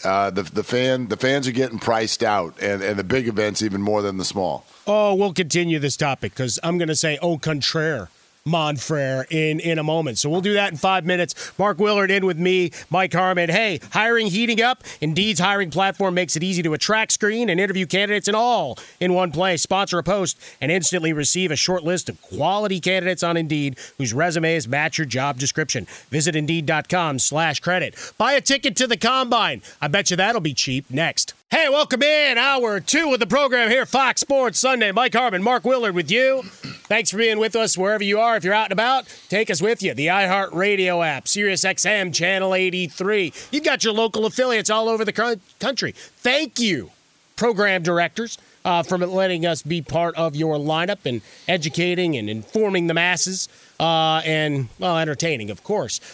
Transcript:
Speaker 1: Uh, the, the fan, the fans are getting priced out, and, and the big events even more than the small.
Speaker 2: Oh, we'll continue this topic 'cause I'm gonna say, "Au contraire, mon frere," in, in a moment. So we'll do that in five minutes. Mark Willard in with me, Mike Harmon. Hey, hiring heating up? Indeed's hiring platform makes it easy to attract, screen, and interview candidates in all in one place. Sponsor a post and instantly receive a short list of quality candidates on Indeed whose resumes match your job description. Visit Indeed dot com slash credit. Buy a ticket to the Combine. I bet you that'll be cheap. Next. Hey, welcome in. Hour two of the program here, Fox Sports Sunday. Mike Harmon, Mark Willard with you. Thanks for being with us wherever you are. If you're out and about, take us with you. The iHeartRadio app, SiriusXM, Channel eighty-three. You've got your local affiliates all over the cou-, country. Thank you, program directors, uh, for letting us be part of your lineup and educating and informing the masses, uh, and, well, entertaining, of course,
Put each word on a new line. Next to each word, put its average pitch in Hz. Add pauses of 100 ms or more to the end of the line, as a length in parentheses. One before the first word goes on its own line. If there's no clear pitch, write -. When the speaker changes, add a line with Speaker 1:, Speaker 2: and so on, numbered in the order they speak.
Speaker 1:
Uh, 98
the, 95
the 101
fan, 127
the 101
fans 135
are 131
getting 117
priced 113
out, 98
and, 101
and 101
the 98
big 117
events 104
even 98
more 104
than 101
the 92
small. 87 (220)
Speaker 2:
Oh, 208
we'll 190
continue 170
this 139
topic 135
'cause 127
I'm 170
gonna 160
say, 147
"Au 170
contraire, 151 (360)
mon 151
frere," 131
in, 156
in 165
a 151
moment. 156
So 147
we'll 180
do 202
that 202
in 156
five 190
minutes. 175
Mark 190
Willard 202
in 196
with 180
me, 180 (180)
Mike 180
Harmon. 175
Hey, 190 (120)
hiring 226
heating 220
up? 247 (160)
Indeed's 165
hiring 196
platform 190
makes 180
it 156
easy 180
to 160
attract, 214
screen, 220
and 175
interview 190
candidates 202
in 208
all 214 (200)
in 180
one 180
place. 175
Sponsor 190
a 147
post 190 (200)
and 135
instantly 165
receive 160
a 143
short 180
list 170
of 90
quality 190
candidates 180
on 170
Indeed 147 (220)
whose 127
resumes 160
match 147
your 160
job 127
description. 131 (240)
Visit 156
Indeed 156
dot 151
com 160
slash 151
credit. 170 (240)
Buy 240
a 269
ticket 269
to 254
the 226
Combine. 226 (180)
I 147
bet 196
you 180
that'll 208
be 151
cheap. 135
Next. 143 (160)
Hey, 311
welcome 277
in. 294
Hour 240
two 302
of 247
the 226
program 240
here, 247
Fox 254
Sports 262
Sunday. 240
Mike 233
Harmon, 220
Mark 226
Willard 233
with 165
you. 262 (400)
Thanks 214
for 185
being 220
with 214
us 226
wherever 202
you 202
are. 226
If 160
you're 185
out 214
and 196
about, 240 (220)
take 214
us 175
with 220
you. 160
The 143
iHeartRadio 185
app, 147
SiriusXM, 190
Channel 185
eighty-three. 185 (160)
You've 302
got 285
your 220
local 220
affiliates 240
all 220
over 220
the 202
cou-, 226 (180)
country. 202
Thank 269
you, 160 (440)
program 202
directors, 170 (260)
uh, 175
for 180
letting 180
us 165
be 165
part 165
of 160
your 156
lineup 160
and 120 (260)
educating 170
and 107
informing 180
the 165
masses, 180 (300)
uh, 160
and, 151 (100)
well, 180
entertaining, 151
of 101
course, 185 (120)